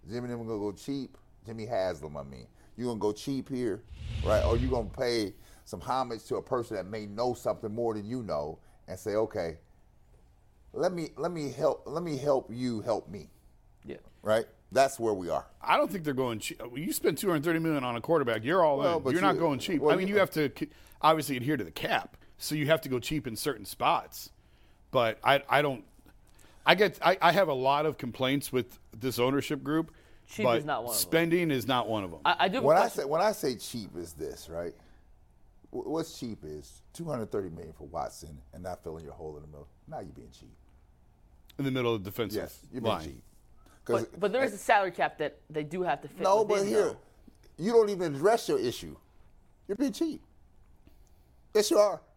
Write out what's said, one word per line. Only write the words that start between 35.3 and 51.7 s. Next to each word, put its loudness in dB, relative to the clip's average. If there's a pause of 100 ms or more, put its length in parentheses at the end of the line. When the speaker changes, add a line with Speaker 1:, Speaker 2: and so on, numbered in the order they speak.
Speaker 1:
Wh-, -8
what's -6
cheap -10
is -14 (100)
two -12
hundred -6
thirty -2
million -14
for -18
Watson -10 (160)
and -14
not -10
filling -10
your -16
hole -12
in -16
the -18
middle. -18 (200)
Now -12
you're -12
being -18
cheap. -20 (1040)
Speaker 3:
In -4
the 0
middle 0
of -6
the -8
defensive -4
Speaker 1:
Yes, -14 (140)
you're -8
being 2
Speaker 3:
line. -6
Speaker 1:
cheap. -14 (640)
'Cause 0
Speaker 2:
But, -12
but 0
there 2
is -2
a -12
salary 4
cap 0
that -4 (120)
they -4
do -6
have 0
to -14
fit -20
Speaker 1:
No, 6
but 4
Speaker 2:
within, 2
Speaker 1:
here, 4
Speaker 2:
though. -8 (600)
Speaker 1:
you 0
don't 8
even 0
address 4
your 2
issue. -4 (680)
You're -6
being 0
cheap. -2 (1300)
Yes, 4